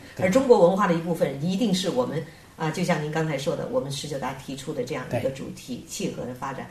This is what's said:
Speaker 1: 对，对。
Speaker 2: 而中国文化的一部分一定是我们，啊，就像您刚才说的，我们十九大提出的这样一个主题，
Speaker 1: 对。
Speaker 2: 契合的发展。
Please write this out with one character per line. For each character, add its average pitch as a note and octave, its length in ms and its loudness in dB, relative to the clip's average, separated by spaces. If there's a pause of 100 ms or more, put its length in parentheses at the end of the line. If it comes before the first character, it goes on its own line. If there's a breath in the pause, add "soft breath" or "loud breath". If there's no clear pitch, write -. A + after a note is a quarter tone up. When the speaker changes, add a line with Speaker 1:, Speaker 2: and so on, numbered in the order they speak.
(160 loud breath)
Speaker 1:
对， F#3 80 0
对。 - 20 4
Speaker 2:
而 F#3 40 2
中 C4 180 6
国 F#3 200 10
文 F#3+ 80 4
化 G#3 100 4
的 F3 80 4
一 E3 40 2
部 E3+ 160 -2
分 C#3 300 0
一 F#3+ 120 0
定 G3 180 2
是 F3+ 160 0
我 B2 160 2
们， D3 180 -4 (320 loud breath)
啊， D#3+ 140 -2
就 F3+ 120 -2
像 D#3+ 220 2
您 D3+ 80 -4
刚 D#3+ 160 0
才 D3 80 -2
说 D#3 180 -2
的， - 140 -4
我 B2+ 100 -2
们 C3 120 -2
十 C#3+ 180 -6
九 C#3+ 100 -4
大 B2 160 -4
提 - 220 -10
出 - 160 -8
的 C3 100 -4
这 B2+ 120 -6
样 B3+ 160 -4
一 A#2+ 120 0
个 - 80 0
主 - 200 -8
题， - 360 -10
Speaker 1:
对。 - 20 -18
Speaker 2:
契 - 240 -4
合 - 120 -8
的 B2 100 -8
发 C3 200 -8
展。 A#2+ 160 -10